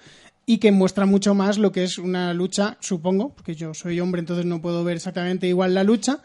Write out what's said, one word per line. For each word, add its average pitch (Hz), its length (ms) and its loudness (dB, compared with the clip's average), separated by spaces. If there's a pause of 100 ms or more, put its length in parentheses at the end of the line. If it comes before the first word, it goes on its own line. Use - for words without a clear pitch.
(460)
y 226 120 2
que 214 120 4
muestra 196 340 4
mucho 196 300 4
más 196 240 0
lo 196 140 2
que 180 100 -2
es 180 160 -4
una 180 340 -2
lucha, 185 460 -2
supongo, 190 520 -2
porque - 260 -12
yo 156 180 -10
soy 175 240 -6
hombre, 175 220 -2
entonces 175 260 -4
no 175 160 -4
puedo 170 220 -2
ver 175 140 -2
exactamente 180 500 -4
igual 185 260 2
la 190 80 2
lucha. 240 420 2